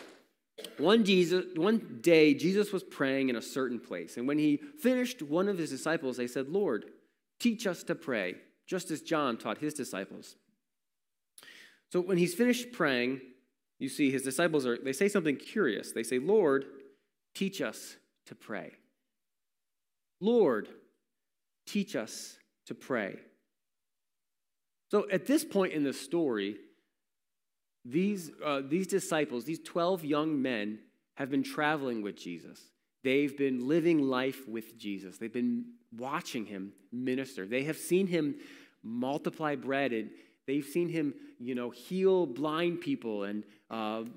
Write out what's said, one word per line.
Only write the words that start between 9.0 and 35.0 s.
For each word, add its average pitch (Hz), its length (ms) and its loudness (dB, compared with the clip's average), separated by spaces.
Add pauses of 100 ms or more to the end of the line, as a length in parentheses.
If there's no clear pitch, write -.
John 143 380 0
taught 107 200 -4
his 151 140 -4
disciples." 95 640 -10 (1600)
So 180 80 2
when 180 180 2
he's 175 160 4
finished 247 360 2
praying, 131 500 2 (600)
you 135 80 -4
see 135 220 2
his 131 120 0
disciples 147 420 0
are, 120 140 0
they 135 140 -4
say 196 160 2
something 156 280 2
curious. 123 560 -2
They 113 120 -4
say, 127 160 0
"Lord, 151 460 4 (680)
teach 196 260 -4
us - 360 -8 (300)
to - 80 -18
pray." 90 420 -12 (1400)
"Lord, 180 480 4 (1000)
teach 196 300 -2
us - 420 -8 (280)
to 123 80 -12
pray." 113 440 -4 (1700)
So 208 200 2
at 190 160 0
this 294 180 4
point 185 280 0
in 156 100 0
the 135 100 2
story, 113 640 0 (1300)
these, 175 460 -2 (140)
uh, 143 160 0
these 156 260 0
disciples, 156 580 0
these 156 160 -6
twelve 175 440 0
young 151 360 2
men, 110 380 -2 (360)
have 139 160 -6
been 135 120 2
traveling 139 600 0
with 101 120 -4
Jesus. - 560 -12 (320)
They've 139 340 2
been 131 300 0
living 160 360 4
life 131 440 0
with 110 320 -10
Jesus. 95 400 -8